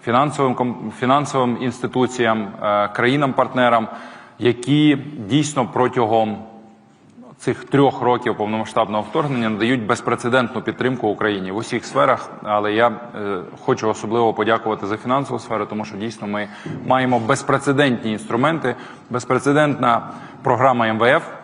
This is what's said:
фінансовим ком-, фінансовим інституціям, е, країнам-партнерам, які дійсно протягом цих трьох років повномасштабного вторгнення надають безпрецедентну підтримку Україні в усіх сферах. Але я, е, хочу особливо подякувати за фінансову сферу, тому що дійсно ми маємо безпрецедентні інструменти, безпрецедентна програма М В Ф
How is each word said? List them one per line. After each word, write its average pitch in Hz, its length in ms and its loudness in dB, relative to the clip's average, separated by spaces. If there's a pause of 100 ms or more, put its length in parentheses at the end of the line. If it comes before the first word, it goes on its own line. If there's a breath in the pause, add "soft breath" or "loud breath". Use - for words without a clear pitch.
фінансовим 135 520 2
ком-, 120 440 -4
фінансовим 131 600 2
інституціям, 117 840 0 (160)
е, 104 240 2
країнам-партнерам, 123 1000 2 (520 loud breath)
які 135 560 4 (220)
дійсно 123 560 0
протягом 113 640 2 (1000)
цих - 260 -4
трьох 139 380 2
років 117 360 0
повномасштабного 107 720 0
вторгнення 139 400 0
надають 110 360 0
безпрецедентну 117 760 0
підтримку 117 460 -2
Україні 98 440 -2
в 95 40 -6
усіх 113 300 -6
сферах. 135 440 2 (140)
Але 104 300 0
я, 113 140 4
е, 101 520 -4 (260)
хочу 113 240 0
особливо 110 440 0
подякувати 107 540 0
за 107 100 -4
фінансову 127 420 -2
сферу, 107 260 -4
тому 107 200 -6
що 101 120 -12
дійсно 107 300 -8
ми 104 200 -4 (400 loud breath)
маємо 127 320 2
безпрецедентні 135 920 0
інструменти, 127 640 -2 (340 loud breath)
безпрецедентна 123 920 2 (420 loud breath)
програма 123 440 4
М 110 120 0
В 110 40 4
Ф 143 200 6 (200)